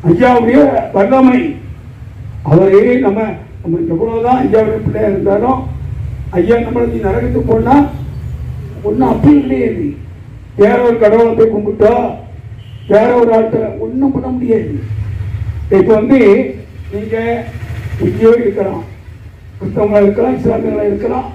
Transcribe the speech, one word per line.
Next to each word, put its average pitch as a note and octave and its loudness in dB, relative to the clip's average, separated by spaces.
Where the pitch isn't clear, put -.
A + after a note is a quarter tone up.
ஐயாவுடைய A#3+ 4
வல்லமை, B3+ 4
அவரே F#3+ 4
நம்ம, A3 0
நம்ம E3 -2
எவ்வளவுதான் A3+ 0
ஐயாவுடைய G#3+ 2
பிள்ளையா G#3+ 0
இருந்தாலும், G#3 0
ஐயா F3+ 2
நம்மளை A#3 -2
நீ A#3 -4
நரகத்துக்கு A#3 -2
போனா A3+ 2
ஒண்ணும் G#3+ 0
அப்பீல் - 4
கிடையாது. B2+ -2
வேற A#3+ 4
ஒரு A#3 2
கடவுளை A3 4
போய் A3 4
கும்பிட்டோ, G#3 2
வேற G#3+ 4
ஒரு A#3 4
ஆள்கிட்ட A3 0
ஒண்ணும் B3+ -2
பண்ண C4 -4
முடியாது. A3 -2
இப்ப G3 4
வந்து A3+ 4
நீங்க A3+ -4
எங்கேயோ A3 2
இருக்கலாம், G3 -2
கிறிஸ்தவங்களா G#3 2
இருக்கலாம், A#3 2
இஸ்லாமியர்களா A3 -2
இருக்கலாம் B3+ -4